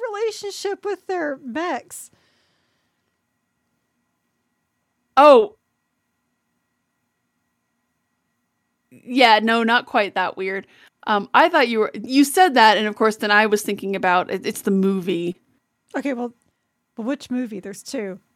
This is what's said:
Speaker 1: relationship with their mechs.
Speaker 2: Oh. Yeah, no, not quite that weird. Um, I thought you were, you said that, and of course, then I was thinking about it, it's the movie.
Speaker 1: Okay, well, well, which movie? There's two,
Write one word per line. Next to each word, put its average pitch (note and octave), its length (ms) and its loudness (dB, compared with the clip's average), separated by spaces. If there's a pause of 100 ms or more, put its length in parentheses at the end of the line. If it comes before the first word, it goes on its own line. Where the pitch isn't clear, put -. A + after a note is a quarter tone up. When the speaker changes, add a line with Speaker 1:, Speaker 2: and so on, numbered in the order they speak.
(120)
Speaker 1:
relationship G4+ 720 -8
with G4 220 -8
their D#4 380 -6
mechs. C#4+ 640 -10 (3000)
Speaker 2:
Oh. C4 400 6 (3250)
Yeah, A#3 500 2
no, A3+ 220 0
not A3+ 220 0
quite G#3 300 -2
that F#3 220 -4
weird. F#3+ 280 -8 (420)
Um, G3+ 260 -2
I D#4 160 6
thought D4 200 2
you A3+ 100 -2
were, G#3+ 140 -2
you B3+ 300 0
said F4+ 320 2
that, A3 220 6
and G#3+ 100 -2
of G#3+ 80 -6
course, A3 220 0
then G#3 140 -4
I G#3 140 4
was G#3 160 0
thinking G3 340 -6
about F3+ 340 0
it, - 160 -8
it's - 160 -8
the G#3 100 -2
movie. F#3 680 -2 (580)
Speaker 1:
Okay, C4+ 180 -6
well, A#3+ 200 -10 (640)
well, A3 100 -8
which C#4+ 240 -8
movie? A#3+ 280 -8
There's G3+ 220 -16
two, G3 380 -10 (160)